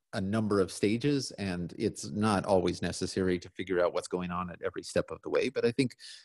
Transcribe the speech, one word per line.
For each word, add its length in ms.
a 60
number 400
of 100
stages, 680
and 400
it's 320
not 340
always 380
necessary 560
to 100
figure 340
out 120
what's 140
going 220
on 200
at 100
every 220
step 280
of 120
the 80
way, 180
but 160
I 80
think 240